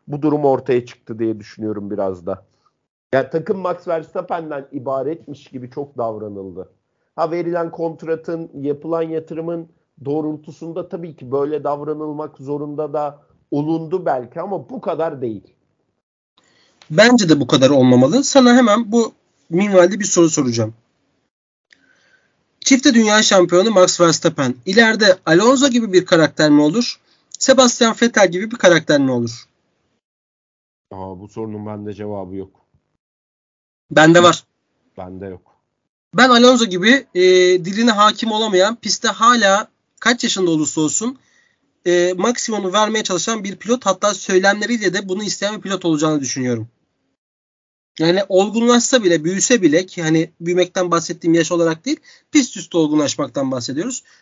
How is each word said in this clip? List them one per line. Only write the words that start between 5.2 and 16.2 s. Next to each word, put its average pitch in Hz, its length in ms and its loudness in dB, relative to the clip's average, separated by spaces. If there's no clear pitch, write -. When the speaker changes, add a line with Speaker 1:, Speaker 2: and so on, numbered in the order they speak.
Speaker 1:
gibi 123 220 -16
çok 143 280 -12
davranıldı. 101 720 -10
Ha 160 160 -4
verilen 170 400 -6
kontratın, 160 800 -8
yapılan 147 480 -6
yatırımın 165 680 -8
doğrultusunda 156 840 -8
tabii 170 260 -12
ki 123 160 -16
böyle 143 320 -4
davranılmak 151 760 -8
zorunda 147 560 -8
da 147 280 -6
olundu 160 540 -4
belki 131 360 -6
ama 180 280 -8
bu 247 120 -12
kadar 160 400 -6
değil. 113 220 -8